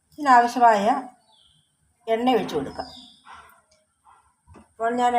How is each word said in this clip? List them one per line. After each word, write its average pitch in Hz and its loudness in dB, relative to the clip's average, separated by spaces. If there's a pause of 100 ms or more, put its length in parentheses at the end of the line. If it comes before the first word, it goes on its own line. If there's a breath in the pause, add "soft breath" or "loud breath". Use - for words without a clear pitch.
(120)
ഇതിനാവശ്യമായ 240 2 (1300)
എണ്ണ 240 0
ഒഴിച്ച് 180 -4
കൊടുക്കാം. - -10 (1800)
അപ്പോൾ 233 -6
ഞാൻ 247 2